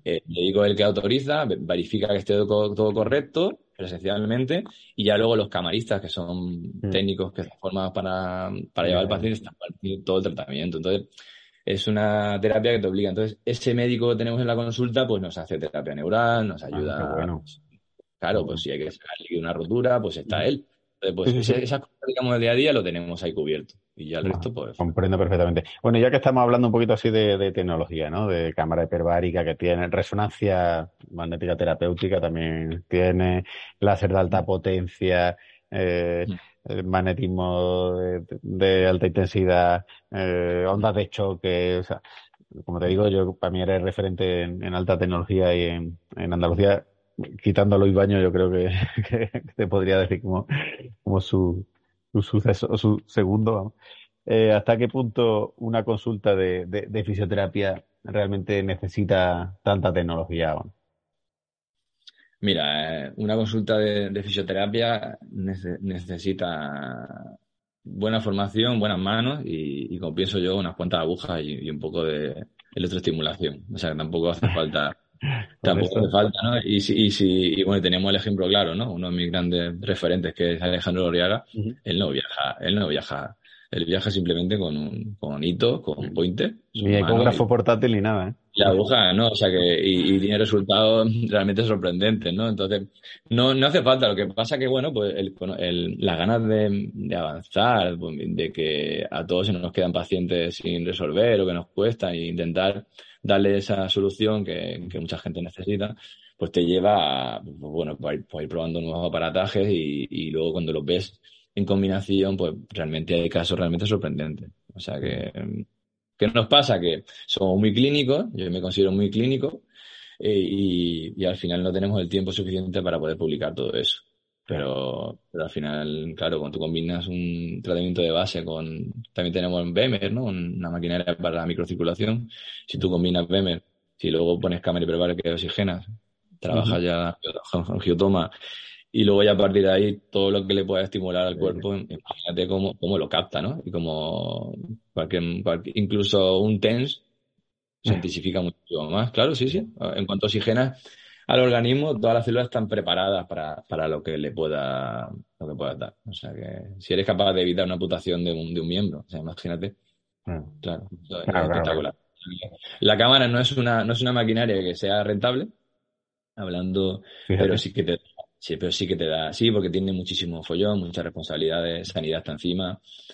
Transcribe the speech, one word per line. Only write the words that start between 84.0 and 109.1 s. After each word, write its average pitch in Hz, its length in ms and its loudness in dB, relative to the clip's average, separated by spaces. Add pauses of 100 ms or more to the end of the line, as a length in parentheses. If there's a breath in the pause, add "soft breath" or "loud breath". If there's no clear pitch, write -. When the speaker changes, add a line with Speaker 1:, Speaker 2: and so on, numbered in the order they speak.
Speaker 1:
simplemente 90 480 0
con 80 180 -2
un, 101 420 -8
con 73 240 -6
hitos, 90 380 0
con 73 160 -4
Speaker 2:
Ujú. 71 160 -8
Speaker 1:
pointer, 101 400 0 (220)
Speaker 2:
Ni 110 60 -6
Speaker 1:
sus 101 100 2
manos 101 180 4
Speaker 2:
ecógrafo 117 360 4
Speaker 1:
y - 20 -4
Speaker 2:
portátil 113 460 4
ni 104 80 2
nada, 101 280 0
¿eh? 127 40 -8 (220)
Speaker 1:
la 98 140 4
aguja, 98 440 4
¿no? 113 160 4
O 104 60 -2
sea 101 140 4
que, 87 340 4
y, 92 320 4
y 98 40 4
tiene 101 180 2
resultados 107 720 4 (200)
realmente 101 360 2
sorprendentes, 95 680 0
¿no? 107 180 -2
Entonces, 98 340 -2 (480 loud breath)
no, 127 240 4
no 135 100 2
hace 147 160 4
falta. 127 280 4
Lo 101 60 2
que 95 120 0
pasa 117 320 -2
que, 131 80 0
bueno, 135 260 0
pues, 104 220 0
el, 95 180 -4 (240)
el, 87 400 -2
las 85 220 0
ganas 113 280 2
de, 107 460 0
de 87 220 -6
avanzar, 87 800 0
pues, 85 220 -8
de 85 340 -4
que 78 560 -2
a 82 160 -6
todos 90 220 0
se 101 60 0
nos 90 180 -4
quedan 90 200 0
pacientes 87 680 0
sin 85 280 -4
resolver 90 560 2
o 95 60 2
que 90 60 0
nos 87 160 -4
cuesta, 101 440 0
e 85 140 -4
intentar 87 580 0 (380 loud breath)
darle 101 340 4
esa 98 320 0
solución 101 560 0
que, 87 420 -6
que 87 120 -8
mucha 82 180 -6
gente 87 240 -8
necesita, 98 540 -4 (420 loud breath)
pues - 140 -4
te 90 120 4
lleva 85 760 2
a, - 40 -10
pues, 73 160 -14
bueno, 76 400 -6
pues, 73 140 -6
a - 80 -2
ir, - 100 -14
pues, 78 120 -8
a - 20 -6
ir 76 60 -8
probando 82 320 -4
nuevos 82 280 -4
aparatajes 92 580 0